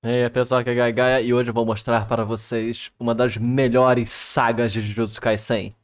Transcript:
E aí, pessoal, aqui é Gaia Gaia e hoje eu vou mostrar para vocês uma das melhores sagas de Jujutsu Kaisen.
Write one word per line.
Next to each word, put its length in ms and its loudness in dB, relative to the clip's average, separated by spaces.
E 40 -4
aí, 200 2
pessoal, 300 0
aqui 100 -2
é 60 0
Gaia 160 2
Gaia 300 2
e 120 0
hoje 160 2
eu 40 -6
vou 120 0
mostrar 440 -2
para 160 0
vocês 760 -6
uma 160 0
das 220 0
melhores 720 2
sagas 640 2
de 80 -4
Jujutsu 400 -4
Kaisen. 520 -2